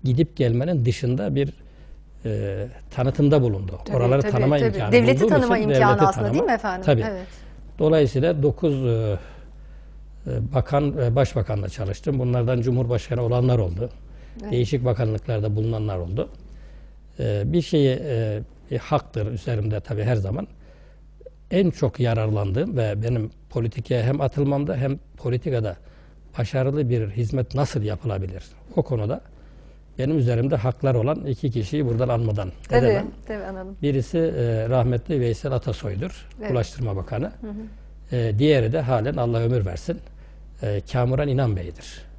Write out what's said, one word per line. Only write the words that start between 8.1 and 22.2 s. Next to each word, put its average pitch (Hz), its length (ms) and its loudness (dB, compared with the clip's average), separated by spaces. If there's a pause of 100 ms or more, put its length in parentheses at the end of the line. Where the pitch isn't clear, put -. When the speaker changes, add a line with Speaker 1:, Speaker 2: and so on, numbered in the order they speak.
Speaker 1:
dokuz, 143 420 2
e, 110 320 2 (1080)
e, 120 260 -4
bakan 143 440 0
ve 120 180 2
başbakanla 110 540 0
çalıştım. 123 500 -4
Bunlardan 123 420 2
cumhurbaşkanı 120 600 0
olanlar 123 380 4
oldu. 95 300 -2 (520)
Speaker 2:
Evet. 202 100 -8
Speaker 1:
Değişik 123 340 0
bakanlıklarda 110 680 0
bulunanlar 107 420 -2
oldu. 90 320 -4 (920)
E, 110 340 0
bir 170 80 4
şeyi, 139 420 2
e, 113 360 -2 (320)
bir 123 60 -4
haktır 113 540 -2
üzerimde 107 480 -4
tabii 104 240 -4
her 120 120 2
zaman. 98 320 -4 (1040)
En 185 200 4
çok - 280 -2
yararlandığım 110 800 2